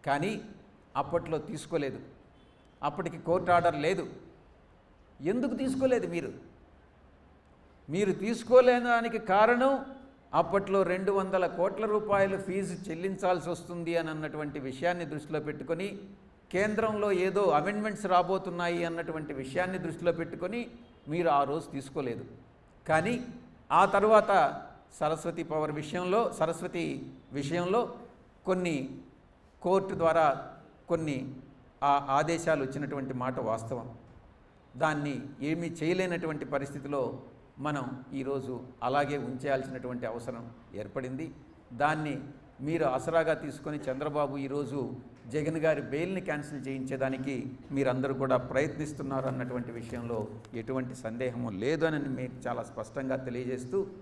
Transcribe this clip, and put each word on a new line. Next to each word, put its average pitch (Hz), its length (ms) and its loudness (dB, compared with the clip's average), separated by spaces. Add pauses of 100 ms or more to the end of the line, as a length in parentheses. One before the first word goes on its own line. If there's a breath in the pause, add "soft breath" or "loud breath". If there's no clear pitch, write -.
కానీ 147 260 2 (680)
అప్పట్లో 160 360 -2 (120)
తీసుకోలేదు. 143 500 -4 (840)
అప్పటికి 165 440 -4
కోర్టు 180 300 2
ఆర్డర్ 170 200 4 (100)
లేదు. 175 180 0 (1160)
ఎందుకు 220 400 0
తీసుకోలేదు 262 540 2
మీరు? 143 160 -4 (1600)
మీరు 185 240 2 (100)
తీసుకోలేదానికి 233 1000 6 (120)
కారణం, 240 400 8 (680)
అప్పట్లో 196 380 2 (140)
రెండు 190 260 2
వందల 185 260 2 (140)
కోట్ల 202 260 2 (100)
రూపాయలు 202 420 4 (100)
ఫీజు 185 280 -2 (120)
చెల్లించాల్సి 180 680 0
వస్తుంది 170 480 -6
అని 160 140 -4
అన్నటువంటి 151 440 -4 (100)
విషయాన్ని 165 440 -2
దృష్టిలో 151 360 -4
పెట్టుకొని, 160 400 -4 (680)
కేంద్రంలో 214 540 2 (180)
ఏదో 190 160 2 (160)
amendments 208 560 -2
రాబోతున్నాయి 175 760 2
అన్నటువంటి 160 440 -6 (100)
విషయాన్ని 180 420 -2
దృష్టిలో 170 360 0
పెట్టుకొని 180 400 -4 (520)
మీరు 165 160 2 (100)
ఆ 143 120 6
రోజు 156 240 -2
తీసుకోలేదు. 127 500 -6 (600)
కానీ 165 280 2 (680)
ఆ - 20 10 (120)
తర్వాత 208 360 8 (680)
సరస్వతి 160 540 -2
పవర్ 156 280 0
విషయంలో, 180 400 0 (180)
సరస్వతి 165 460 0 (540)
విషయంలో 175 420 2 (680)
కొన్ని 180 280 0 (840)
కోర్టు 190 400 2
ద్వారా 160 240 6 (640)
కొన్ని 160 260 0 (760)
ఆ - 20 8 (240)
ఆదేశాలు 160 480 2
వచ్చినటువంటి 135 580 -4
మాట 127 140 -2 (140)
వాస్తవం. 117 360 -4 (960)
దాన్ని 147 320 0 (360)
ఏమీ 170 180 -2 (100)
చేయలేనటువంటి 170 680 0 (100)
పరిస్థితిలో 139 480 -4 (640)
మనం 143 220 -2 (320)
ఈరోజు 131 360 -4 (320)
అలాగే 143 300 2 (120)
ఉంచేయాల్సినటువంటి 127 840 -4
అవసరం 117 320 -8 (360)
ఏర్పడింది. 131 460 -6 (560)
దాన్ని 151 320 2 (520)
మీరు 160 180 2 (120)
ఆసరాగా 160 380 2 (100)
తీసుకొని 151 420 -8
చంద్రబాబు 143 480 -2 (100)
ఈరోజు 139 360 -4 (540)
జగన్ 156 300 -2
గారి 151 180 4 (100)
బెయిల్ని 180 360 -2
క్యాన్సిల్ 147 380 -6
చేయించేదానికి 131 680 -2 (400)
మీరందరూ 131 480 0
కూడా 131 140 4 (140)
ప్రయత్నిస్తున్నారు 135 840 -2
అన్నటువంటి 123 480 -4
విషయంలో 117 380 -6 (420)
ఎటువంటి 127 420 -4
సందేహము 120 480 -4 (120)
లేదు 151 260 0
అని 143 280 -2
మీకు 127 300 -8
చాలా 120 240 -4
స్పష్టంగా 131 460 -4 (100)
తెలియజేస్తూ 127 540 -4 (220)